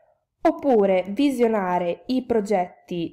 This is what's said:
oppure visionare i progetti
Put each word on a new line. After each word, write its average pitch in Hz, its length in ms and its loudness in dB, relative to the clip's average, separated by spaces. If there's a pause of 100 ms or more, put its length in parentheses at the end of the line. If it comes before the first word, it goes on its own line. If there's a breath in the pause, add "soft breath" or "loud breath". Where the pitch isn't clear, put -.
(440 loud breath)
oppure 220 680 2
visionare 202 960 0
i 254 180 -2
progetti 190 880 -2